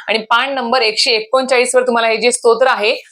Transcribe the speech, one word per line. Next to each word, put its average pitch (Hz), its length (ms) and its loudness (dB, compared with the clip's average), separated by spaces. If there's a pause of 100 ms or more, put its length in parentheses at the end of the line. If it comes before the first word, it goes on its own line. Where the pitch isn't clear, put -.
आणि 220 100 -2
पान 240 360 -2
नंबर 233 280 -2
एकशे 220 300 0
एकोणचाळीस 247 640 0
वर 247 60 4
तुम्हाला 233 260 0
हे 226 100 0
जे 233 140 0
स्तोत्र 233 360 2
आहे 220 280 0 (160)